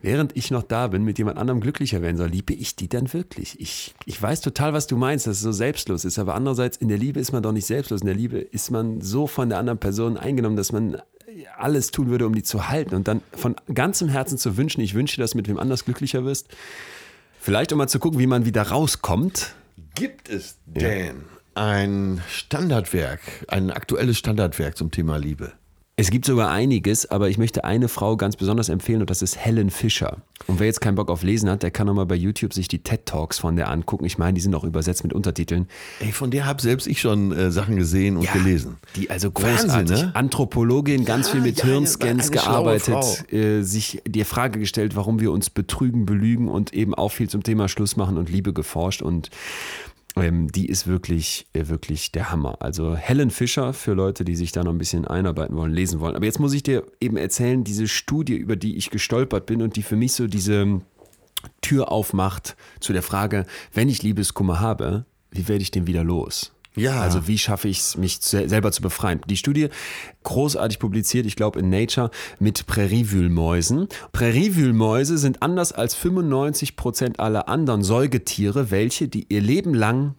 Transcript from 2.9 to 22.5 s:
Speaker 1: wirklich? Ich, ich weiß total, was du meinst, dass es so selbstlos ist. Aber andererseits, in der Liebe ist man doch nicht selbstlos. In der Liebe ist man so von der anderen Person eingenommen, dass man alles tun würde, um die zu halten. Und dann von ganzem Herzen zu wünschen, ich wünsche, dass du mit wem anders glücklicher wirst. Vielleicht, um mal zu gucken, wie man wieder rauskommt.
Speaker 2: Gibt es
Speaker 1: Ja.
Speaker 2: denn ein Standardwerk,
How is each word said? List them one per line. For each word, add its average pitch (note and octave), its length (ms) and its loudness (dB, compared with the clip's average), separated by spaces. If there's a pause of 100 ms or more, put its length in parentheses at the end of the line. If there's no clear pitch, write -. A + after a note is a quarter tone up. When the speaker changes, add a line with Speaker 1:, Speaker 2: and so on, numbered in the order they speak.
Speaker 1:
wirklich? - 460 -8
Ich, - 340 -12 (100)
ich - 160 -10
weiß A#2+ 220 -2
total, D3 320 -2
was D3 120 -2
du C3 120 -2
meinst, C3 280 0
dass G2+ 100 0
es G2 60 -4
so A2 100 0
selbstlos G#2 520 -2
ist. F2+ 140 -2
Aber F#2 160 -2
andererseits, B2 420 0
in A2+ 120 -2
der G#2 100 2
Liebe C3+ 200 -2
ist C3 140 -4
man A#2+ 100 0
doch A2 100 0
nicht G#2 140 -2
selbstlos. A2+ 360 -2
In G2+ 40 -2
der F#2+ 80 2
Liebe G#2+ 240 -2
ist - 320 -8
man A2+ 300 -2
so A#2 260 -2
von B2+ 220 -2
der G2+ 100 -2
anderen A#2 200 -2
Person A2+ 400 0
eingenommen, A#2 380 0
dass G2 140 -2
man G#2+ 280 -2 (580)
alles C3+ 340 0
tun C3+ 200 -2
würde, A#2+ 160 2
um A2 80 2
die G#2+ 80 0
zu G2+ 260 -4
halten. C3 260 -2
Und F#2+ 140 0
dann A2 140 0 (100)
von - 240 -2 (160)
ganzem D#3+ 360 0
Herzen C3+ 300 -2
zu G2+ 200 -2
wünschen, C#3+ 240 0
ich G2 120 -2
wünsche, C3 260 0
dass A#2 100 0
du A#2 80 -2
mit G2+ 100 -4
wem G#2 100 -2
anders B2+ 280 -2
glücklicher B2+ 380 -2
wirst. C3+ 240 -4 (920)
Vielleicht, A2+ 320 2
um D3+ 60 2
mal C#3 100 2
zu - 100 0
gucken, D#3+ 200 0
wie B2+ 80 6
man B2 180 4
wieder A2+ 180 2
rauskommt. C#3 920 0 (400)
Speaker 2:
Gibt - 340 -6
es G3 280 -8 (180)
Speaker 1:
Ja. - 140 0
Speaker 2:
denn F#2 260 -4 (400)
ein G2+ 720 0
Standardwerk, G#2 920 -2 (280)